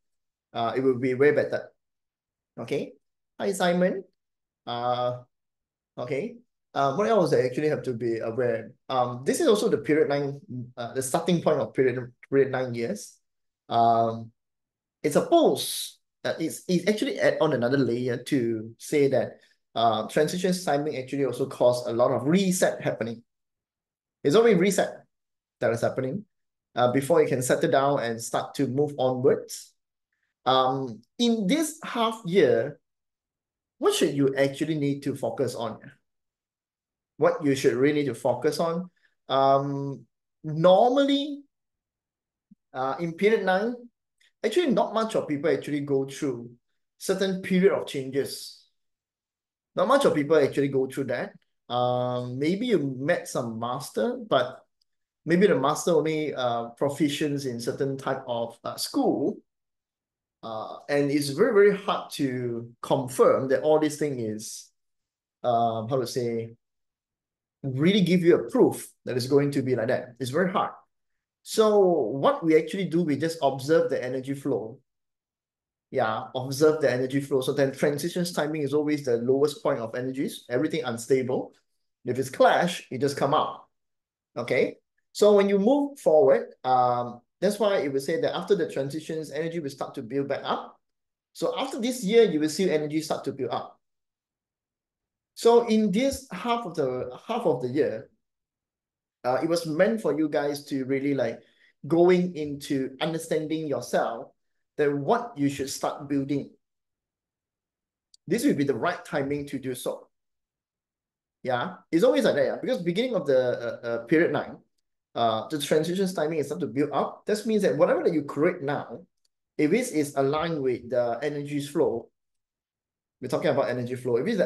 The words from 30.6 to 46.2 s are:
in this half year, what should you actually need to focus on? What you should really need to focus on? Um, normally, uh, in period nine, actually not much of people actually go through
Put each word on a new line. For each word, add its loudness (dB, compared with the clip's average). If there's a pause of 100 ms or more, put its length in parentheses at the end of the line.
in 2
this 0
half -4
year, 2 (1000)
what 2
should 0
you 2
actually 0
need -2
to -4
focus -4
on? -8 (1400)
What 2
you 4
should 4
really 2
need -2
to -2
focus -2
on? -4 (380)
Um, 0 (380)
normally, 4 (1300)
uh, -4
in -4
period 2
nine, 0 (680)
actually 2
not 0
much -2
of -2
people -2
actually -2
go 0
through -8 (480)